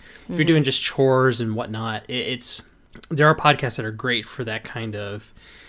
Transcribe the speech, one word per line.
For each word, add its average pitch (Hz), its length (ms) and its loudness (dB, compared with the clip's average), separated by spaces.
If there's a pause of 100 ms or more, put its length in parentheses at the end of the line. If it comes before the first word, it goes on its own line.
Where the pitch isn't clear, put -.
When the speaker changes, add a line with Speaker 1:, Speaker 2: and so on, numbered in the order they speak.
(240)
Speaker 1:
if - 60 -14
you're 175 100 -2
Speaker 2:
Mm-hmm. 160 80 2
Speaker 1:
doing 156 160 6
just 131 180 0
chores 131 580 4
and 110 160 -2
whatnot, 110 540 -6
it, 123 40 -8
it's, - 580 -2 (400)
there 151 160 4
are 156 80 6
podcasts 143 420 2
that 117 80 -4
are 110 60 -6
great 113 340 -4
for - 180 -10
that 117 200 -8
kind 113 320 -8
of, 104 400 -10 (340)